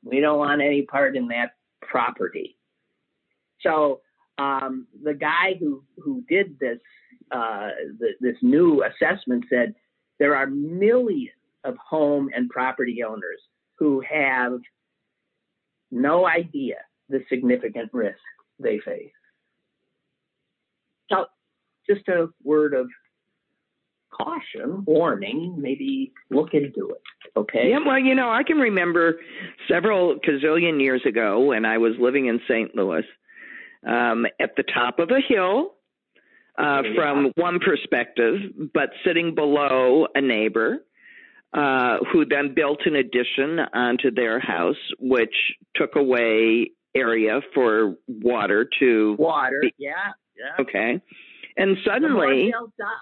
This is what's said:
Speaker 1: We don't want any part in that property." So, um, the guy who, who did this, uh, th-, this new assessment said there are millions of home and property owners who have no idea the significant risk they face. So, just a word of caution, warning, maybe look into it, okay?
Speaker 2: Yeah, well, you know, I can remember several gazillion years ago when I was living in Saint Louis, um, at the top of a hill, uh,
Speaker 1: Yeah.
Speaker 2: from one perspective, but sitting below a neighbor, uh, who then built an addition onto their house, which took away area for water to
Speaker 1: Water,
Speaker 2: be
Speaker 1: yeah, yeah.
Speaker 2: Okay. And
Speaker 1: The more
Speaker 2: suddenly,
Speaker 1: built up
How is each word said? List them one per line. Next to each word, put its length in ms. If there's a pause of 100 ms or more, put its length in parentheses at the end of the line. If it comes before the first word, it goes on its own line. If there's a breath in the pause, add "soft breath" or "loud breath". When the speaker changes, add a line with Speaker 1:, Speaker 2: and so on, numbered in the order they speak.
Speaker 1:
We 160
don't 180
want 240
any 200
part 340
in 120
that 220 (320)
property." 720 (1040)
So, 400 (380)
um, 480 (180)
the 100
guy 460
who, 240 (180)
who 240
did 320
this, 200 (520 soft breath)
uh, 380 (320)
th-, 200
this 200
new 420
assessment 680
said 240 (440)
there 160
are 120
millions 840 (360)
of 120
home 580
and 140
property 580
owners 340 (380)
who 320
have 480 (1300)
no 340
idea 500 (340)
the 180
significant 640
risk 240 (420)
they 200
face. 340 (2000)
So, 160 (640)
just 200
a 200 (140)
word 320
of 140 (1200)
caution, 720
warning, 720
maybe 540 (180)
look 220
into 380
it, 120 (340)
okay? 340
Speaker 2:
Yeah, 140
well, 140
you 160
know, 160
I 120
can 160
remember 580 (520 loud breath)
several 480 (100)
gazillion 540
years 260
ago 340
when 240
I 140
was 200
living 280
in 220
Saint 260
Louis, 300 (840 loud breath)
um, 400 (140)
at 160
the 60
top 360
of 120
a 160
hill, 480 (840 soft breath)
uh, 260
Speaker 1:
Yeah. 100
Speaker 2:
from 420
one 220
perspective, 800 (360)
but 160 (140)
sitting 300
below 800
a 60
neighbor, 640 (720 loud breath)
uh, 440 (140)
who 120
then 300
built 320
an 100
addition 640
onto 500
their 280
house, 380 (240)
which 340 (400)
took 220
away 760 (240)
area 460 (140)
for 420 (100)
water 600 (100)
to 400
Speaker 1:
Water, 440
Speaker 2:
be 160
Speaker 1:
yeah, 340 (240)
yeah. 240
Speaker 2:
Okay. 400 (560 loud breath)
And 200
Speaker 1:
The 40
more 40
Speaker 2:
suddenly, 680
Speaker 1:
built 220 (100)
up 60 (140)